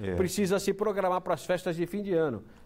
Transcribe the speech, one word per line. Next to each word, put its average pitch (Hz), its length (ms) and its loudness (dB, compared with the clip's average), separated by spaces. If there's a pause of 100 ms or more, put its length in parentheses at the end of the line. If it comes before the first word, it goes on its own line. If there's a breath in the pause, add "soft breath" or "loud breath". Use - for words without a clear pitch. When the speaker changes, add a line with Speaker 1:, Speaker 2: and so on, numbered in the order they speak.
Speaker 1:
É. 190 120 -2
Speaker 2:
precisa 185 460 2
se - 120 0
programar 190 500 0
pras 175 220 -2
festas 180 320 0
de 170 120 0
fim 202 160 -6
de 196 100 -2
ano. 151 300 2 (220 loud breath)